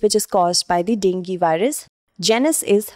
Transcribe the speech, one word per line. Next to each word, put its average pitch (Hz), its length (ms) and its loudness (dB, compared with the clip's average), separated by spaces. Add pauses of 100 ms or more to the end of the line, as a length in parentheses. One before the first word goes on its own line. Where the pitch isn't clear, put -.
which 208 120 2
is 208 120 0
caused 180 420 0
by 175 160 0
the 220 140 0
dengue 185 420 -2
virus. 175 480 0 (320)
Genus 233 420 2
is 208 340 0